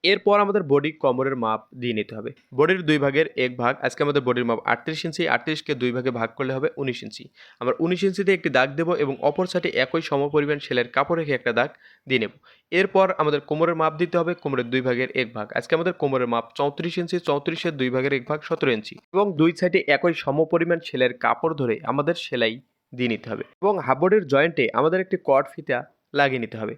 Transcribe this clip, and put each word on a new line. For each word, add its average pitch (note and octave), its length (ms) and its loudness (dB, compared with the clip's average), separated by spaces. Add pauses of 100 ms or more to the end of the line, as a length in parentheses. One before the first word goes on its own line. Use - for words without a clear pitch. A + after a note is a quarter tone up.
(100)
এরপর G3+ 340 4
আমাদের F#3+ 260 0
বডি C#3+ 200 4 (120)
কোমরের C3+ 420 0
মাপ A2 160 -2 (200)
দিয়ে A#2+ 180 -2
নিতে G#2 160 -6
হবে। A2 160 -10 (280)
বডির F3+ 300 4
দুই D3+ 100 4
ভাগের C#3 280 2 (180)
এক B2 120 -2
ভাগ, B2 180 2 (120)
আজকে - 160 -4
আমাদের C#3+ 240 2
বডির B2 220 0
মাপ A2+ 120 0 (120)
আটত্রিশ D#3 320 -4
ইঞ্চি, E3 180 -4 (120)
আটত্রিশকে D3+ 400 -4
দুই B2 220 -2
ভাগে B2+ 220 -2
ভাগ A2+ 180 -2
করলে C3+ 200 -4
হবে C3+ 200 -2
উনিশ C3 260 -6
ইঞ্চি। A#2+ 220 -16 (360)
আমরা B2 140 0 (100)
উনিশ F3 180 0
ইঞ্চিতে G3 300 2
একটি A3 180 0
দাগ C3 260 4
দেবো E3 200 0
এবং C#3 180 0 (140)
অপর F3+ 220 0
সাইডে F3+ 180 -2 (140)
একই E3 280 0
সমপরিমাণ D3 560 0
সেলাইয়ের A#2+ 280 0
কাপড় C#3 260 2
রেখে C#3+ 180 -2
একটা A#2+ 140 -2
দাগ A#2+ 180 2 (360)
দিয়ে C3 160 0
নেব। G#2 100 -4 (400)
এরপর F#3+ 340 4 (120)
আমাদের D3 300 2
কোমরের E3 320 0
মাপ D#3+ 180 0
দিতে F3 200 0
হবে, E3+ 140 0 (100)
কোমরের B2+ 300 -2
দুই C3 140 0
ভাগের B2+ 240 0 (100)
এক A#2 140 -2
ভাগ। G#2+ 120 -6 (120)
আজকে - 160 -2
আমাদের E3+ 260 0
কোমরের C3 280 0
মাপ A#2 160 0 (140)
চৌত্রিশ D3 400 -2
ইঞ্চি, F3 180 -4 (120)
চৌত্রিশের D#3 480 -2
দুই B2+ 140 0
ভাগের C3 280 0
এক A#2+ 120 -8
ভাগ D3+ 80 -2 (100)
সতেরো D#3 240 0
ইঞ্চি। G#2+ 220 -4 (180)
এবং G3+ 140 4 (100)
দুই D#3+ 200 6
সাইডে F3+ 220 2 (160)
একই E3 200 2 (100)
সমপরিমাণ E3 540 2 (100)
সেলাইয়ের B2+ 260 0 (100)
কাপড় C3+ 360 0
ধরে A#2 140 0 (160)
আমাদের C#3+ 340 0
সেলাই A#2 300 0 (380)
দিয়ে B2 200 -2
নিতে G#2 160 -6
হবে। A2 160 -6 (160)
এবং G3+ 140 2 (120)
হাফ C3+ 140 0
বডির F#3+ 320 4
জয়েন্টে D3 320 2 (100)
আমাদের D#3+ 260 2
একটি F#3 160 -4 (120)
কট C#3 260 4
ফিতা C#3 240 -4 (360)
লাগিয়ে C3+ 300 2
নিতে A2 140 -12
হবে। A2 200 -6